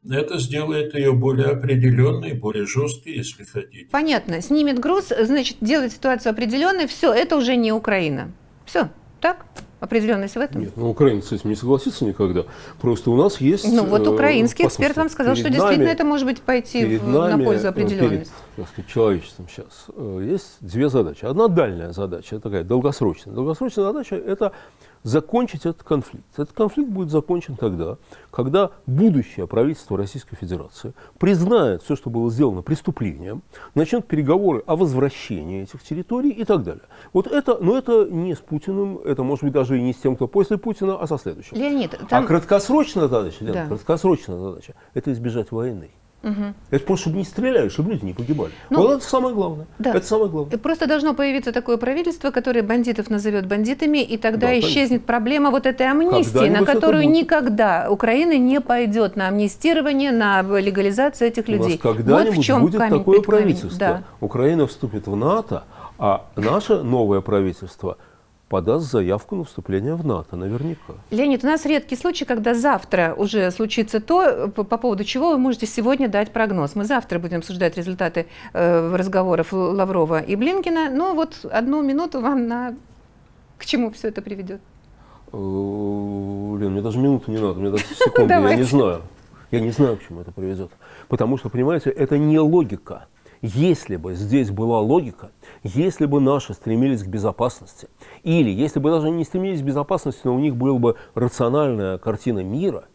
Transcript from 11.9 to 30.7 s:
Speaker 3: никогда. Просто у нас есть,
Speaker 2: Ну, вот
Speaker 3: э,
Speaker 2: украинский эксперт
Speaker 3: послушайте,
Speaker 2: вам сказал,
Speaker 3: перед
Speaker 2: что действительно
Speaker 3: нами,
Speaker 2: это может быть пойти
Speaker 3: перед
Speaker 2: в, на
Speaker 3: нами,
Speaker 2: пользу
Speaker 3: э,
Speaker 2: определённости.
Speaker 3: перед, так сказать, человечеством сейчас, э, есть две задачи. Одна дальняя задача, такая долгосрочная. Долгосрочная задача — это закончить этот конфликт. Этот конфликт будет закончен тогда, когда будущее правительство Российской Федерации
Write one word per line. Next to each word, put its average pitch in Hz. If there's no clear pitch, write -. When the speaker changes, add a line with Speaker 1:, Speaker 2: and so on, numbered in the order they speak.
Speaker 3:
никогда. 95
Просто 120
у 117
нас 165
есть, 175
Speaker 2:
Ну, 226
вот 190
Speaker 3:
э, 104
Speaker 2:
украинский 277
эксперт 285
Speaker 3:
послушайте, 311
Speaker 2:
вам 320
сказал, 254
Speaker 3:
перед 240
Speaker 2:
что -
действительно 311
Speaker 3:
нами, 330
Speaker 2:
это 320
может 294
быть 254
пойти 247
Speaker 3:
перед 214
Speaker 2:
в, 214
на 175
Speaker 3:
нами, 147
Speaker 2:
пользу 208
Speaker 3:
э, 190
Speaker 2:
определённости. 185
Speaker 3:
перед, -
так 90
сказать, -
человечеством 98
сейчас, -
э, 101
есть -
две 113
задачи. 104
Одна 175
дальняя 98
задача, 95
такая 98
долгосрочная. 120
Долгосрочная 160
задача — 226
это 196
закончить 156
этот 165
конфликт. -
Этот 147
конфликт 233
будет 185
закончен 156
тогда, 92
когда 165
будущее 135
правительство 120
Российской 101
Федерации 87